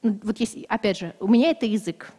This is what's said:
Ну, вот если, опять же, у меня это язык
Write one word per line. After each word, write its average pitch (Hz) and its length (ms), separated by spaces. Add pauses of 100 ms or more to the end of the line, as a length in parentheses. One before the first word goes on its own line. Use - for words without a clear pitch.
Ну, 214 220
вот 214 160
если, - 280
опять 202 300
же, 170 220
у 190 80
меня 240 240
это 277 160
язык 208 520